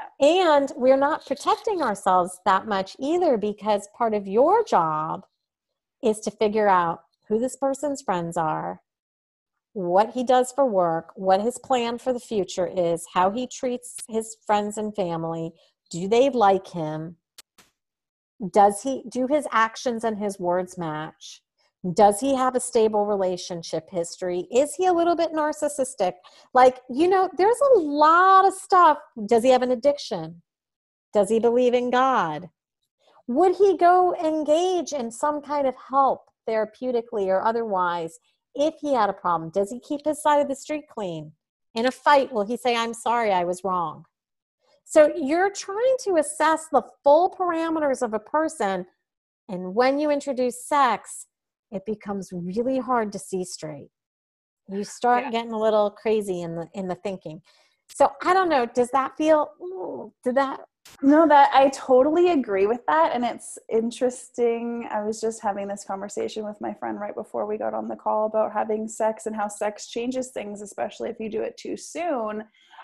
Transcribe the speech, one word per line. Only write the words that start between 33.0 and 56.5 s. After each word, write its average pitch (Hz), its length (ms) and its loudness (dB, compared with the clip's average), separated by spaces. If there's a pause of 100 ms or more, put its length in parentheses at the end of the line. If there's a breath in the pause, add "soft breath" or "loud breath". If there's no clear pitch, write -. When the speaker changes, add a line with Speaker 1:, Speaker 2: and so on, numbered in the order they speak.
Speaker 2:
Would 359 280 2
he 381 220 4
go 359 380 4
engage 311 800 0
in 233 180 -6
some 294 300 -4
kind 285 260 -4
of 254 80 -4 (140)
help 262 360 2 (220)
therapeutically 226 800 -4
or 190 160 2
otherwise 185 760 -2 (360)
if 311 260 0
he 294 120 -2
had 214 160 2
a 190 40 -2
problem? 165 360 -2
Does 202 220 -2
he 247 80 -10
keep 294 260 -8
his 302 160 -2
side 294 200 4
of 285 60 -2
the 262 80 -6
street 302 340 -10
clean? 160 420 -10 (440)
In 226 100 0
a 254 60 0
fight, 285 420 4
will 208 120 -2
he 240 120 -4
say, 240 180 0
"I'm 233 180 -2
sorry, 226 380 -2
I 180 120 2
was 175 200 -4
wrong"? 165 420 -4 (800)
So 302 300 6
you're 339 360 0
trying 440 440 -2 (100)
to 381 100 0
assess 311 560 0
the 277 100 4 (220)
full 330 340 6
parameters 330 640 -2
of 220 120 -4
a 220 60 -2
person. 214 640 -4 (640)
And 185 260 -8
when 262 240 2
you 302 100 0
introduce 254 560 -4
sex, 254 600 0 (440)
it 190 140 -12
becomes 202 460 -8
really 202 480 -4
hard 233 320 -2
to 190 80 -12
see 185 240 -8
straight. 151 460 -14 (800)
You 196 160 -8
start 247 400 0
Speaker 1:
Yeah. 254 60 -10
Speaker 2:
getting 233 200 -4
a 220 80 -6
little 214 320 2
crazy 208 500 -2
in 165 140 -8